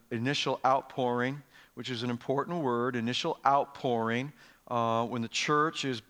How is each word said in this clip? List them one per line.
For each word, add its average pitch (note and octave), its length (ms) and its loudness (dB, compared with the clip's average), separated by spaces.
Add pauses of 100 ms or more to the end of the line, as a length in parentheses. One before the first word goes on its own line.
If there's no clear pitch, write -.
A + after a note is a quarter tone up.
(120)
initial C3 540 0
outpouring, B2+ 760 0 (340)
which B2 140 -10
is A#2+ 140 -4
an B2 60 -2
important C3+ 480 -2
word, B2 400 0
initial B2 500 0
outpouring, B2+ 840 0 (340)
uh, A#2 380 0
when A#2 160 -4
the A2+ 80 -4
church D3+ 560 0
is B2 240 -4